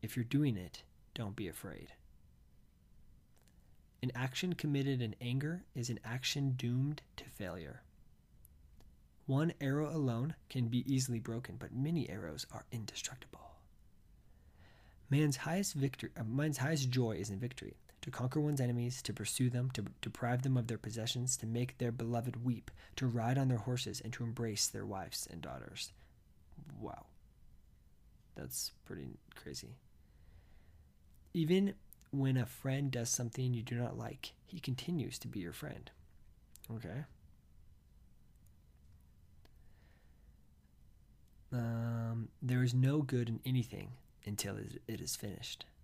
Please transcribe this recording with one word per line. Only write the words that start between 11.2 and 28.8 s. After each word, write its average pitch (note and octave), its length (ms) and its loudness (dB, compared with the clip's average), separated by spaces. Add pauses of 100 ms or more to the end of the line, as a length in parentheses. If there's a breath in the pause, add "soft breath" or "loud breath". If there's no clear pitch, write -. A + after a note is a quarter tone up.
broken, A2+ 380 -6
but - 160 -10
many C#3+ 340 2
arrows - 440 -6
are - 200 -10
indestructible." - 840 -10 (1500 soft breath)
"Man's C#3+ 280 6
highest F#3 360 0
victory, C3+ 420 0
uh, C3+ 80 -4
man's C3+ 360 2
highest C3+ 320 4
joy A#2 260 4
is G2+ 120 -2
in G2 100 -2
victory. - 360 -6 (260)
To - 100 -8
conquer C3 280 0
one's D3 220 4
enemies, A#2+ 400 2
to - 120 -4
pursue B2 360 2
them, B2 220 2
to B2+ 100 -4 (180)
deprive B2+ 440 0
them C3 120 4
of A#2 120 2
their A#2 100 -2
possessions, A2+ 600 0
to - 80 -4
make A#2+ 320 0
their A#2+ 140 0
beloved A#2+ 540 0
weep, B2 260 0 (240 loud breath)
to C3+ 100 0
ride A#2+ 320 4
on C3+ 120 6
their B2 80 6
horses, A#2+ 420 -2
and A#2 140 -6
to - 100 -4
embrace A2+ 440 0
their G#2 180 -4
wives F#2+ 420 -6
and E2 140 -8
daughters." - 500 -8 (880 soft breath)
Wow. - 280 -8 (1300)
That's - 360 -6 (140)